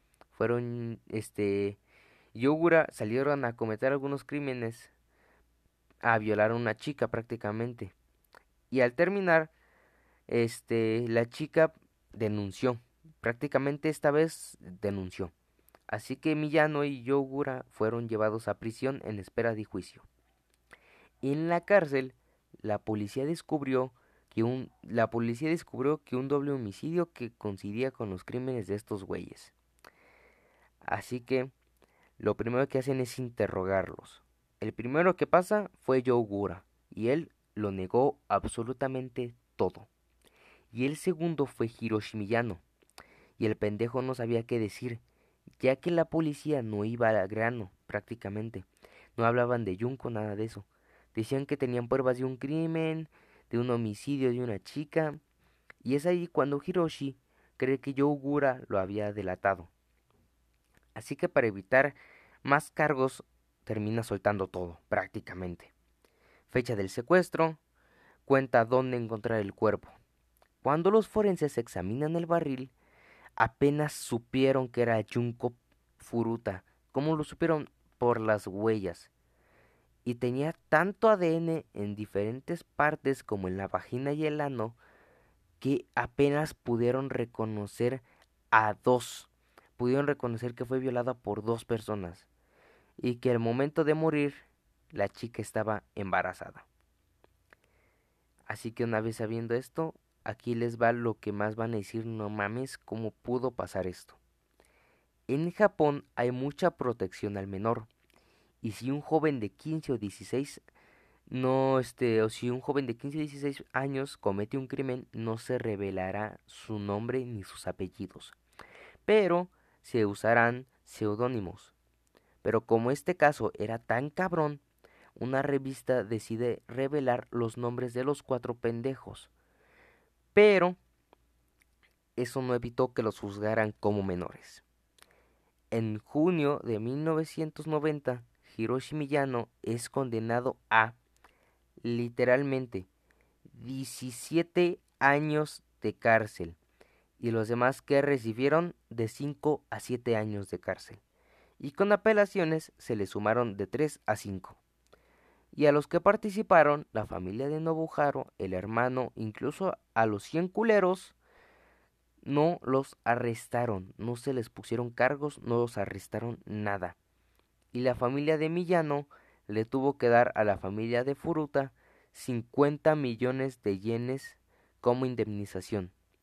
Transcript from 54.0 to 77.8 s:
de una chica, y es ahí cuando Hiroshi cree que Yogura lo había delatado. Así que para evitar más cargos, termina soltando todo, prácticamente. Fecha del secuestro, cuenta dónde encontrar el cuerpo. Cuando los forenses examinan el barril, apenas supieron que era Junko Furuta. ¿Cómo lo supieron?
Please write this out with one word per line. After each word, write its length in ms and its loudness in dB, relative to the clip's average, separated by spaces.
de 100 -2
una 180 -4
chica, 600 -4
y 120 0
es 100 -2
ahí 220 0
cuando 360 0
Hiroshi 540 -2
cree 220 0
que 140 -6
Yogura 760 2
lo 120 0
había 320 -2
delatado. 580 -2
Así 220 -10
que 140 -2
para 180 4
evitar 480 2
más 280 2
cargos, 520 0
termina 400 -4
soltando 440 0
todo, 420 -8
prácticamente. 840 -6
Fecha 260 0
del 140 -2
secuestro, 680 2
cuenta 400 4
dónde 320 2
encontrar 420 -2
el 140 -2
cuerpo. 360 0
Cuando 300 4
los 160 4
forenses 500 0
examinan 580 -2
el 100 0
barril, 460 -2
apenas 580 2
supieron 760 2
que 140 -2
era 280 4
Junko 440 -2
Furuta. 680 -4
¿Cómo 240 0
lo 80 -2
supieron? 460 -2